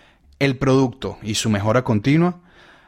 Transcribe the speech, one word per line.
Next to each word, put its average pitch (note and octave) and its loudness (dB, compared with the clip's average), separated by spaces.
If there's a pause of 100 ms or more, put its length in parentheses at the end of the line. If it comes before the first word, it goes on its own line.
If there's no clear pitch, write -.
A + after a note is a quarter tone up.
(400)
el C3+ -2
producto C3 0
y G#2+ -6
su - -2
mejora A2 0
continua, D3+ 0 (460)